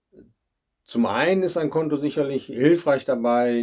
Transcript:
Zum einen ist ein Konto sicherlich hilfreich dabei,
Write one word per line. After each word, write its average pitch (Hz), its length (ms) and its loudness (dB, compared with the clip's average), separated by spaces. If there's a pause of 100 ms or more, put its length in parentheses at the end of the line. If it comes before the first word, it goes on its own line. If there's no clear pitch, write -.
(840)
Zum 117 200 -2
einen 156 380 2
ist 175 140 -2
ein 156 120 -2
Konto 151 280 -2
sicherlich 139 480 -4
hilfreich 143 580 2
dabei, 120 480 0 (120)